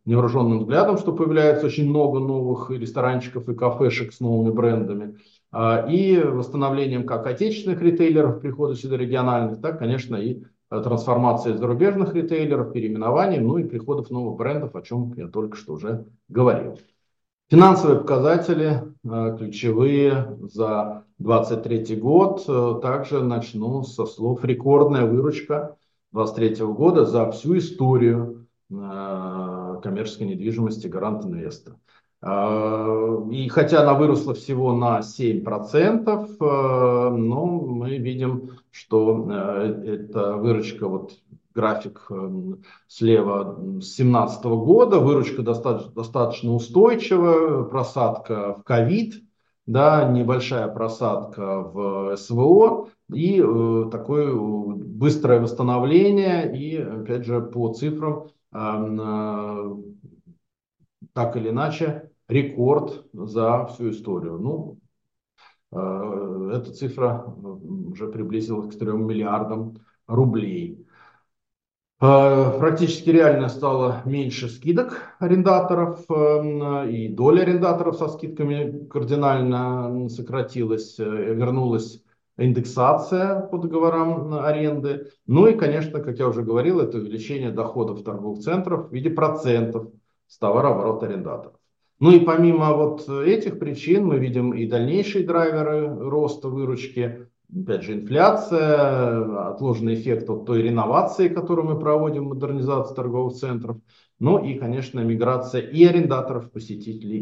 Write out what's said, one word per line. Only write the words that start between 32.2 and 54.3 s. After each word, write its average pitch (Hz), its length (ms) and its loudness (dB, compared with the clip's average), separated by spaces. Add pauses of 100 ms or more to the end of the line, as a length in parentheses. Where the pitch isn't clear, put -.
Э, 110 960 -2 (140)
и 131 180 -6
хотя 156 320 4
она 139 140 6
выросла 143 400 2
всего 127 380 -2
на 120 280 0
семь 107 420 -2
процентов, 196 840 0 (100)
э, 127 720 2
но 120 380 0
мы 135 500 -4
видим, 127 540 -4 (180)
что, 110 580 0
э, 101 600 -4
эта 104 480 -4
выручка, 107 520 -2
вот 95 260 -8 (420)
график, 107 540 -4
э, 95 200 -8 (580)
слева, 101 720 2
м, 95 220 -8
с - 140 -14
семнадцатого 120 680 2
года, 202 360 8
выручка 131 420 2
доста-, 113 520 -2
достаточно 113 600 -2
устойчивая, 165 1120 4
просадка 110 960 -2
в - 40 -20
ковид, 143 600 0 (420)
да, 139 440 4
небольшая 123 580 0
просадка 104 920 -4
в 98 540 -6
С - 140 -10
В 120 100 -2
О 190 480 6 (240)
и, 180 320 2
э, 113 480 2
такое, 143 380 -2
э, 127 60 -2